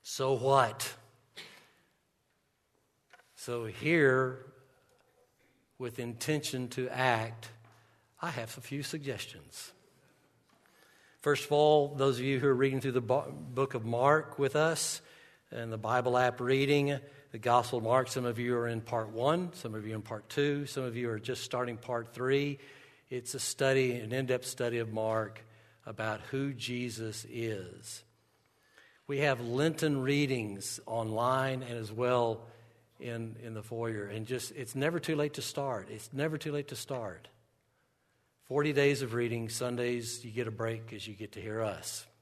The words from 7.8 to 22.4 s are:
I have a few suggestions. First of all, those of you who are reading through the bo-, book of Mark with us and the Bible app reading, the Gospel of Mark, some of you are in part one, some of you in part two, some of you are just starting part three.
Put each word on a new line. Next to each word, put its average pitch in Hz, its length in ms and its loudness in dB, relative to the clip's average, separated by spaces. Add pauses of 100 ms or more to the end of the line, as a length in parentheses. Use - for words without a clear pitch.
I 170 120 -4
have 117 260 -8
a 131 40 -14
few 139 200 -8
suggestions. 135 920 -10 (1500)
First 143 260 2
of - 60 -2
all, 147 380 8
those 135 280 2
of 127 80 -2
you 135 140 2
who 139 80 2
are 135 80 6
reading 135 260 2
through 131 120 0
the 123 80 4
bo-, 139 300 0
book 135 440 -2
of 110 100 -4
Mark 139 540 4
with 139 160 2
us 156 460 0 (500)
and 113 200 -6
the 110 60 -6
Bible 123 400 2
app 123 240 4
reading, 139 580 4 (320)
the 117 60 -12
Gospel 120 400 4
of 113 60 -2
Mark, 123 240 4
some 123 180 -4
of 120 140 -2
you 123 160 0
are 117 120 0
in 113 140 -2
part 113 280 -4
one, 156 440 0
some 107 220 -8
of 107 100 -8
you 110 80 -6
in 107 80 -6
part 107 280 -10
two, 143 360 0
some 135 180 -6
of 120 140 -4
you 120 140 -2
are 107 80 -4
just 120 240 -4
starting 123 340 -4
part 117 380 -6
three. 139 420 0 (540)